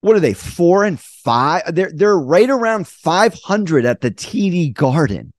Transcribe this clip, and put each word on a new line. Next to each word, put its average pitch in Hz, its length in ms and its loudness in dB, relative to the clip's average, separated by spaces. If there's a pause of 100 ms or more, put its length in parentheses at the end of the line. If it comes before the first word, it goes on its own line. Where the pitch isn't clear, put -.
what 214 160 4
are 196 40 2
they, 127 140 0
four 180 500 0
and 180 140 -2
five? 147 760 -2
They're, 180 200 -4
they're 202 240 2
right 165 300 2
around 226 400 -2
five 190 460 0 (100)
hundred 175 400 0
at 120 160 0
the 123 100 -2
T - 380 -4
D 170 220 -2
Garden. 127 680 -2